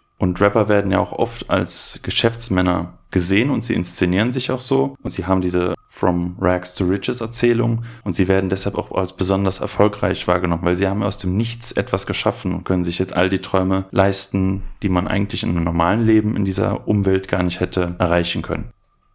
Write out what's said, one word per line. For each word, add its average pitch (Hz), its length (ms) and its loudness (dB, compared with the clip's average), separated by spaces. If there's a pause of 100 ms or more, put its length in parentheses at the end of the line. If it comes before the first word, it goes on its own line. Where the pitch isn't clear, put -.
(160)
Und 90 240 0
Rapper 101 280 4
werden 101 220 2
ja 95 100 2
auch 95 120 -4
oft - 380 -4
als - 520 -2
Geschäftsmänner 90 960 0 (120)
gesehen 98 400 2
und 113 140 -2
sie - 100 -2
inszenieren 95 580 0
sich 127 180 -4
auch 127 120 -2
so. 135 400 0
Und 104 80 -6
sie 87 160 -6
haben 92 160 2
diese 90 320 0 (120)
From 90 540 -2
Rags 90 340 0
to 98 100 -2
Riches 98 360 -2
Erzählung 117 640 0 (200)
und 98 100 -2
sie 92 120 2
werden 95 220 2
deshalb 95 280 -2
auch - 160 -6
als 92 200 -2
besonders 95 480 0
erfolgreich 101 680 0
wahrgenommen, 90 380 0
weil 90 120 2
sie 95 120 0
haben 101 140 -2
aus 98 160 -4
dem 92 180 -2
Nichts 117 360 -4
etwas - 340 -2
geschaffen 95 480 -4
und 85 100 -6
können 90 200 0
sich 87 140 -4
jetzt 92 160 -2
all 92 140 2
die 92 120 0
Träume 95 500 0
leisten, 98 720 0 (200)
die 98 60 0
man 90 200 0
eigentlich 101 340 -2
in 95 80 -2
einem 85 140 0
normalen 87 420 2
Leben 107 300 4
in 101 100 0
dieser 98 420 -2
Umwelt 95 400 2
gar 92 140 2
nicht 90 180 -2
hätte 87 380 -2
erreichen 87 420 2
können. - 300 -6 (440)